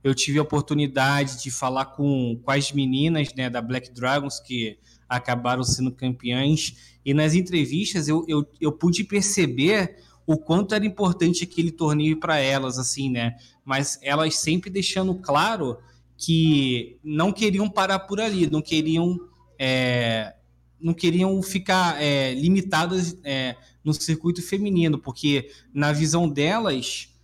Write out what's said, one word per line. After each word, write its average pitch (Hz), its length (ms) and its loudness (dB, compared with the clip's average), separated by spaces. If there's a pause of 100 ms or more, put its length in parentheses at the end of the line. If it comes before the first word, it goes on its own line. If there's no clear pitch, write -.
eu 135 140 2
tive 143 240 0
a - 20 2
oportunidade 139 1000 0
de 127 80 -8
falar 131 360 -2
com, 127 540 0
com 139 100 -4
as 139 200 0
meninas, 143 600 0
né, 131 160 -4
da 120 120 -4
Black 123 300 -6
Dragons, 131 480 -2
que 113 400 -6 (280)
acabaram 127 560 -2
sendo 127 280 -2
campeãs, 127 1120 -2
e 139 100 -2
nas 151 200 2
entrevistas 175 720 0
eu, 156 180 0
eu, 151 240 0 (120)
eu 151 100 0
pude 180 320 0
perceber 185 1000 0 (240)
o 156 120 2
quanto 190 360 0
era 214 120 0
importante 175 580 2
aquele 170 280 -2
torneio 156 460 2
pra 156 220 0
elas, 135 400 0
assim, 135 300 -4
né? 120 280 -2 (280)
Mas 135 360 -2
elas 151 360 0
sempre 180 320 -2
deixando 190 460 -2
claro 165 640 0 (460)
que 143 800 2
não 156 300 0
queriam 208 340 0
parar 190 300 0
por 202 240 -4
ali, 190 260 2
não 151 140 0
queriam, 165 580 0 (380)
é, 123 800 0 (440)
não 165 140 -2
queriam 180 480 2
ficar, 185 580 0
é, 139 360 0
limitadas, 175 880 0
é, 131 340 -4 (260)
no 151 80 0
circuito 165 480 -2
feminino, 175 600 0
porque 139 520 -2 (220)
na 147 180 2
visão 160 380 2
delas 147 800 -2 (140)